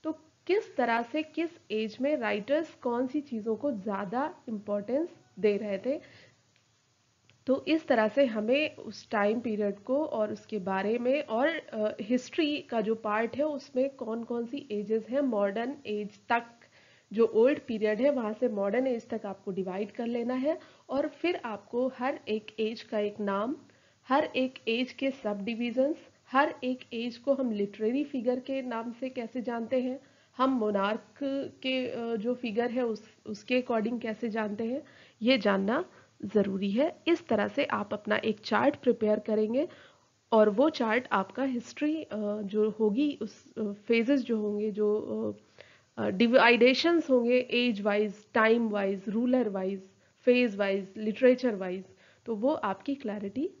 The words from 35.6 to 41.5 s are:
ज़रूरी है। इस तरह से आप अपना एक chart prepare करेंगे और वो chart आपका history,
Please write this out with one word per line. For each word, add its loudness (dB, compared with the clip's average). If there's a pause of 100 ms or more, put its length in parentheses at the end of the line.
ज़रूरी 2
है। 0
इस 2
तरह 2
से 0
आप -4
अपना 0
एक -2
chart 2
prepare 2
करेंगे 0 (640)
और 8
वो 6
chart 0
आपका 0
history, -2